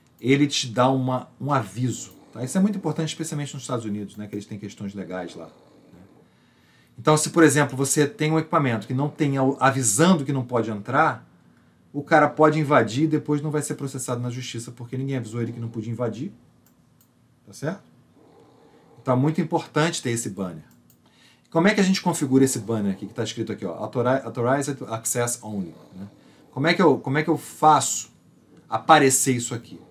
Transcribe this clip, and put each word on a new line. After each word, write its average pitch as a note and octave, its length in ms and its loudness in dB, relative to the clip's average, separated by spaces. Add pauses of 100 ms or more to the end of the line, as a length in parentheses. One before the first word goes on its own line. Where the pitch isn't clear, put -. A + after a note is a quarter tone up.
(200)
ele C#3 280 4
te C3 200 -4
dá B2 220 2
uma, B2+ 400 -2 (100)
um C3+ 120 -4
aviso, A2+ 640 -4 (180)
tá? A#2 120 -10
Isso B2+ 140 -4
é F#3 40 2
muito G3+ 160 0
importante, D#3 320 -4
especialmente D3+ 440 -8
nos C3+ 100 -12
Estados A2+ 200 -6
Unidos, G2+ 320 -8
né, G#2 120 -12
que G#2 80 -12
eles G2+ 100 -8
têm G#2 120 -14
questões G2+ 360 -12
legais F2+ 420 -10
lá, D#2+ 120 -16
né? - 520 -20 (1000)
Então, D3+ 200 4
se, - 140 -2
por E3+ 120 6
exemplo, C#3+ 320 6
você C#3 320 2
tem D3+ 240 -2
um D#3+ 80 4
equipamento C#3+ 480 0
que C3 60 -4
não C#3+ 160 0
tem C#3+ 280 -2
a-, C3+ 220 0
avisando C3+ 640 4
que C#3 80 -4
não C3 140 -2
pode A#2 260 -2
entrar, C3 560 0 (640)
o C#3+ 100 -6
cara D3 280 6
pode D3+ 300 4
invadir C3 440 2
e D#3+ 40 2
depois D3 340 0
não D3+ 100 -6
vai D3 100 -2
ser D3 140 -6
processado C3 460 -6
na B2 80 -4
justiça, A#2+ 420 -10
porque B2 260 -12
ninguém C3+ 200 -4
avisou A#2 240 -6
ele A2+ 100 -4
que A#2+ 80 -10
não A2+ 100 -8
podia A2+ 220 -8
invadir, A#2 400 -6 (1120)
tá G#2 60 -20
certo? E3 320 -8 (1160)
Então, C3 120 0
é B2 40 2
muito D#3+ 240 0
importante D#3+ 600 -2
ter A#2+ 100 -4
esse A#2 180 -4
banner. F2+ 340 -8 (840)
Como E3 180 2
é G#3+ 60 4
que G#3 60 0
a F#3+ 40 6
gente F#3+ 180 2
configura C3+ 420 4
esse B2+ 160 0
banner G2+ 320 -2
aqui, G2 160 -8
que - 60 -14
tá A#2 100 -6
escrito A2 280 -6
aqui, G2 140 -8
ó, E2 100 -6
"Authori-, B2 480 -2
authorized C3 540 -2 (120)
access A#2+ 520 -4
only", G2 320 -8 (220)
né? G2 120 -14 (440)
Como C#3 160 -2
é F3 60 4
que F3+ 80 2
eu, C#3 180 6
como C3+ 180 -2
é D#3 60 0
que D#3+ 60 -4
eu D3+ 80 2
faço - 760 2 (560)
aparecer C3+ 680 4
isso A#2+ 180 -6
aqui? - 260 -12 (120)